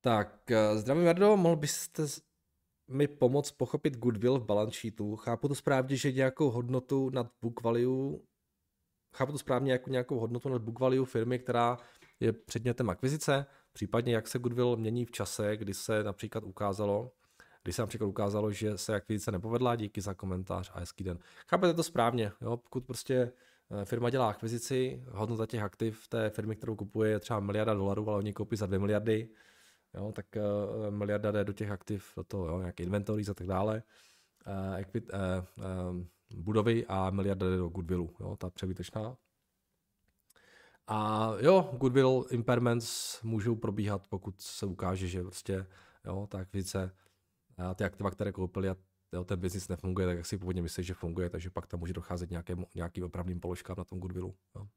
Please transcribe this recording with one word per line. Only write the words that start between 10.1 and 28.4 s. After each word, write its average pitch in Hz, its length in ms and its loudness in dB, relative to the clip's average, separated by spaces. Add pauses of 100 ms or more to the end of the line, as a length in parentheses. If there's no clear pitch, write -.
hodnotu 117 300 -2
nad 123 140 0
book 113 180 -6
value 131 260 6
firmy, 120 320 0
která 120 400 2 (420)
je 113 120 4
předmětem 113 580 -2
akvizice? 139 560 0 (260)
Případně 120 420 0
jak 110 140 0
se - 100 -2
goodwill 123 380 2
mění 113 280 0
v 113 60 -12
čase, 107 460 -2
kdy 98 180 -4
se 107 300 0
například 104 400 -6
ukázalo, 101 680 0 (500)
kdy - 100 -4
se - 100 -2
například 110 240 -2
ukázalo, 104 460 0
že 104 260 -2
se - 160 -2
akvizice 104 380 -2
nepovedla? 117 440 0
Díky 104 240 -4
za 98 140 -6
komentář 92 600 -4
a 95 60 -8
hezký 90 240 -10
den. 87 140 -4 (300)
Chápete 175 260 4
to 170 80 0
správně, 117 580 2
jo? 117 160 -2
Pokud - 280 -8
prostě, 123 480 0 (380)
eh, 101 140 -4
firma 117 260 0
dělá 123 200 2
akvizici, 127 800 -2
hodnota 110 360 -2
těch 110 160 -4
aktiv 110 460 -4
té 110 220 0
firmy, 107 260 -4
kterou 113 200 -6
kupuje, 107 340 0
je 107 100 2
třeba 110 200 -2
miliarda 104 340 2
dolarů, 98 340 0
ale 104 100 2
oni 101 140 -2
koupí 107 240 -4